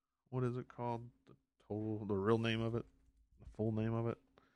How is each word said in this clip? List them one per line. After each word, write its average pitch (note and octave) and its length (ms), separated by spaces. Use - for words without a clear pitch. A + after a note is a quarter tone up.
what B2+ 140
is B2 120
it B2+ 120
called? A#2+ 340
The - 60
total, G#2+ 380
the G#2 100
real G#2+ 220
name A2+ 220
of A2+ 160
it, A2+ 80
the - 40
full A2 160
name A2 220
of A#2+ 140
it, A2+ 100